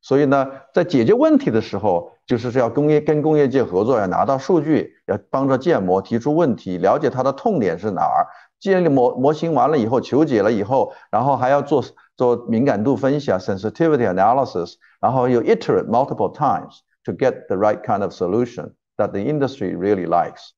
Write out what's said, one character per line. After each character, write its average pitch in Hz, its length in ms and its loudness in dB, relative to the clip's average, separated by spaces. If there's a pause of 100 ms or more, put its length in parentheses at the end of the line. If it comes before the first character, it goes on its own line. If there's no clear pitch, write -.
所 - 160 0
以 147 60 4
呢， 135 260 2 (240)
在 185 80 2
解 143 220 2
决 160 100 4
问 302 240 4
题 - 140 0
的 113 80 2
时 107 180 -6
候， 92 320 -2 (160)
就 123 120 -2
是 113 200 -4
要 120 120 2
工 147 200 0
业， 151 120 4
跟 151 200 0
工 156 160 2
业 143 120 4
界 127 120 2
合 95 220 0
作， 117 160 2
要 98 80 -2
拿 87 160 0
到 135 140 0
数 165 240 0
据， 139 320 0 (140)
要 101 120 -2 (100)
帮 135 200 0
着 131 80 2
建 131 260 0
模 113 180 2
提 117 160 -4
出 143 160 -2
问 156 220 2
题， 90 220 -8
了 98 200 2
解 151 120 0
它 127 120 -6
的 135 120 0
痛 208 260 -2
点 90 180 0
是 104 140 -6
哪 82 120 -2
儿， - 220 0 (320)
建 185 280 0
立 - 20 4
模-， 131 320 2
模 143 140 2
型 165 200 -4
完 131 160 2
了 156 80 0
以 113 80 0
后， 117 140 0
求 127 240 0
解 131 180 0
了 101 80 2
以 107 140 -2
后， 110 300 -2 (180)
然 107 140 0
后 139 100 0
还 123 140 -2
要 143 100 2
做， 131 240 0 (320)
做 120 320 0
敏 113 160 0
感 110 200 0
度 131 120 2
分 135 240 0
析 139 120 -4
啊， 92 80 0
sensitivity 110 680 -2
analysis， 95 680 0 (260)
然 107 100 0
后 127 160 0
有 123 140 2
iterate 143 460 0
multiple 113 440 -2
times 107 500 -4 (220)
to - 80 -8
get 123 360 -2
the 104 80 -4
right 107 260 0
kind 104 220 -4
of 90 80 -6
solution 92 600 -4 (240)
that 104 100 0
the 92 120 -6
industry 120 560 -4
really 92 320 -2
likes。 85 500 -2